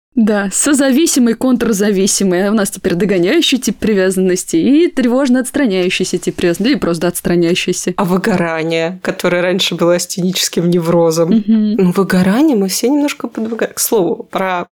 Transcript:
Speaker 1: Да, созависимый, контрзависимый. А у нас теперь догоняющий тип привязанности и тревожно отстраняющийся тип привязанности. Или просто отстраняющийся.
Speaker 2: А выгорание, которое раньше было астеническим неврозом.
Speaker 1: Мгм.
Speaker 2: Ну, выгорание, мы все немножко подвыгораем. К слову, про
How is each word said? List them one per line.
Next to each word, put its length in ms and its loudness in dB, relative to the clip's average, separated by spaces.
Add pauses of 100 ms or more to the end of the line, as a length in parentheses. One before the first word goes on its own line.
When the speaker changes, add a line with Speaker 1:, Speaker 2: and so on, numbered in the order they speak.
(160)
Speaker 1:
Да, 360 2
созависимый, 800 2
контрзависимый. 1120 0
А 40 0
у 20 0
нас 160 0
теперь 240 -4
догоняющий 640 2
тип 200 -4
привязанности 800 0
и 300 4
тревожно 520 2
отстраняющийся 800 -2
тип 160 -6
привязанности. 380 0
Или 60 -2
просто 280 -2
отстраняющийся. 880 -2
Speaker 2:
А 80 -2
выгорание, 1000 -2
которое 380 -2
раньше 340 -2
было 200 2
астеническим 720 -2
неврозом. 600 2
Speaker 1:
Мгм. 460 2
Speaker 2:
Ну, 160 2
выгорание, 640 2
мы 120 0
все 220 -2
немножко 380 -2
подвыгораем. 480 -6
К 40 -8
слову, 440 0
про 500 -4